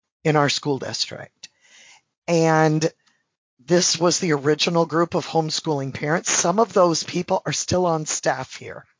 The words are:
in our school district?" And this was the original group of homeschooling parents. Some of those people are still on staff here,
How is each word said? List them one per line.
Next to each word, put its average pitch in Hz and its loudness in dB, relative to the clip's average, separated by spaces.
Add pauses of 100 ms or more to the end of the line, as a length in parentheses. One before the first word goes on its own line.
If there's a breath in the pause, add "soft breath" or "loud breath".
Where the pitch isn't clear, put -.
(240)
in 151 4
our 143 4
school 139 -2
district?" - -10 (800 soft breath)
And 160 4 (720)
this 170 2
was 165 2
the 175 0
original 151 2
group 160 0
of 160 -2
homeschooling 151 -2
parents. 156 -2
Some 180 0
of 226 2
those 175 4
people 175 -2
are 156 -2
still 180 -2
on 160 -2
staff 131 -4
here, - -16 (160)